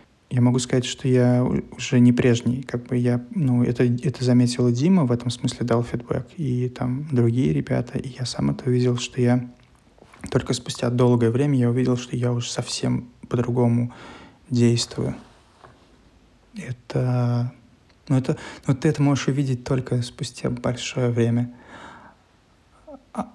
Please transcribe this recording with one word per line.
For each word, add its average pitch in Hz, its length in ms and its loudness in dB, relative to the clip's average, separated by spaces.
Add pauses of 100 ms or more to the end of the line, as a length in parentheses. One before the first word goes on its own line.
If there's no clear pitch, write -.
(280)
я 123 140 0
могу 123 180 4
сказать, 123 240 0
что - 240 -6
я 123 340 4
у-, 135 200 0 (140)
уже 123 240 0
не 123 120 8
прежний. 123 500 2
Как 120 240 -8
бы 127 100 -4
я, 123 340 0
ну, 127 340 2
это, 123 200 2
это 123 400 0
заметил 123 440 4
и 120 40 4
Дима, 165 340 4
в 120 60 2
этом 120 180 -2
смысле 120 360 -4
дал 117 160 2
фидбэк, - 440 -6 (100)
и 123 320 -2
там 127 420 -6
другие 123 420 2
ребята, 127 460 -2
и 139 100 -6 (100)
я 123 80 -6
сам 139 240 -2
это 143 180 -4
увидел, 123 300 2
что - 220 -6
я 123 280 2 (840)
только 127 220 0
спустя - 380 -4
долгое 120 400 4
время 135 280 0
я 120 120 2
увидел, 123 260 0
что - 200 -10
я 123 160 -2
уже 120 180 -4
совсем 123 580 -4 (200)
по-другому 120 640 0 (580)
действую. 120 680 0 (1400)
Это... 123 960 -2 (560)
Ну, 131 100 2
это... 147 180 -2 (300)
Ну, 143 80 2
ты 156 140 0
это 147 140 0
можешь 139 260 2
увидеть 131 360 -2
только 127 380 -2
спустя - 480 -8
большое 123 600 -2
время. 117 420 0 (1600)
А, - 220 -8